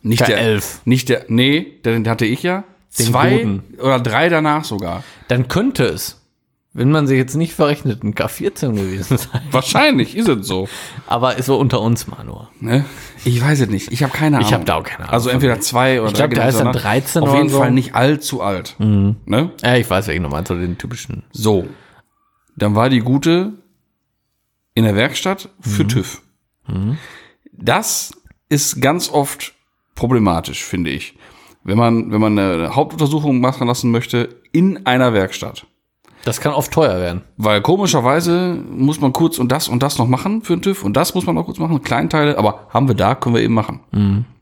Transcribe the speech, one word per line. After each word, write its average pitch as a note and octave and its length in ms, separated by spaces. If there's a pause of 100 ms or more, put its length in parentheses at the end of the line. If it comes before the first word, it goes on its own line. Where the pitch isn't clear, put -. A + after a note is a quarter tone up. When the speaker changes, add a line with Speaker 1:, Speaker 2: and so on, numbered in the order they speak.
Speaker 1:
Nicht A#2 260
der, A2 100
Speaker 2:
K A2 40
elf. A2 440
Speaker 1:
nicht B2+ 240
der, - 200
nee, C3+ 560
den A2+ 220
hatte A2+ 180
ich A2+ 180
ja. F#3 200 (360)
Speaker 2:
Den A2+ 80
Speaker 1:
Zwei B2+ 300
Speaker 2:
guten. G2+ 260 (180)
Speaker 1:
oder C3 180
drei B2 300
danach D#3 340
sogar. F2+ 400 (240)
Speaker 2:
Dann B2 220
könnte A3+ 360
es, - 360 (520)
wenn B2 180
man D3+ 160
sich C3 100
jetzt C3 180
nicht E3 180
verrechnet, D3 500
ein G#2 120
K - 140
vierzehn - 460
gewesen F#2+ 420
sein. - 240 (100)
Speaker 1:
Wahrscheinlich C#3+ 640
ist A3 140
es G#2 180
so. G2 220 (380)
Speaker 2:
Aber A#2+ 300
ist B2+ 100
so C3+ 100
unter B2 240
uns, A#2 260
Manu. - 340 (200)
Speaker 1:
Ne? B2 240 (400)
Ich A#2+ 160
weiß C#3+ 200
es G#2 80
nicht. G2+ 220
Ich A#2+ 120
hab B2+ 100
keine D3+ 240
Ahnung. G#2+ 100
Speaker 2:
Ich G#2 60
hab F2 120
da E2+ 100
auch D#2+ 80
keine - 160
Ahnung - 140
Speaker 1:
Also A#2+ 160
Speaker 2:
von. B2 60
Speaker 1:
entweder B2+ 260
zwei B2+ 400
oder A2 80
Speaker 2:
Ich G#2 40
Speaker 1:
drei D3 140
Speaker 2:
glaub, - 80
der - 100
heißt C3+ 140
dann - 120
Speaker 1:
Kinder B2 80
hintereinander. A2+ 220
Speaker 2:
dreizehn D3 220
Speaker 1:
Auf A2 60
Speaker 2:
oder C#3 80
Speaker 1:
jeden C#3+ 120
Speaker 2:
so. C#3 100
Speaker 1:
Fall B2+ 120
nicht B2+ 240
allzu C#3 460
alt. F#2+ 380
Speaker 2:
Mhm. G#2 360 (100)
Speaker 1:
Ne? D3 260 (120)
Speaker 2:
Ja, B2 120
ich A#2 140
weiß, F#2+ 180
welchen D#2+ 160
du D2+ 60
meinst, D#2 200
so F2+ 60
den F2 220
typischen. - 540
Speaker 1:
So. G#2+ 360 (880)
Dann G#2 200
war A#2 140
die C3 100
Gute E3 540 (1200)
in A2 120
der G#2 100
Werkstatt D3 540 (100)
für G#2 240
Speaker 2:
Mhm. G2+ 60
Speaker 1:
tüv. G#2+ 320 (460)
Speaker 2:
Mhm. G2+ 300 (540)
Speaker 1:
Das - 600 (360)
ist C#3+ 340
ganz D3+ 280
oft - 440 (420)
problematisch, G#2+ 680
finde E2+ 280
ich. - 260 (460)
Wenn G2 160
man, A#2 320
wenn G#2+ 100
man G#2 160
eine E2+ 380
Hauptuntersuchung D3 640
machen B2+ 280
lassen A#2+ 240
möchte - 440 (160)
in F#3 340
einer B2+ 280
Werkstatt. - 520 (580)
Speaker 2:
Das - 160
kann D3+ 140
oft C#3 180
teuer C3 280
werden. F2+ 220 (160)
Speaker 1:
Weil G#2 240
komischerweise E3+ 920 (160)
muss C3+ 320
man C3 120
kurz E3 260
und B2 120
das - 160
und A#2+ 140
das C#3 160
noch A#2+ 100
machen G3 360
für E3+ 120
den F3 60
tüv G3 220
und G3 120
das E3 200
muss F3+ 100
man F3 100
noch E3 100
kurz - 120
machen, D#3+ 240
Kleinteile, D3 560
aber G#2 320
haben C3 180
wir A#2 80
da, G2 200
können A#2+ 200
wir A2+ 60
eben A2+ 140
machen. - 240 (120)
Speaker 2:
Mhm. G2+ 340 (160)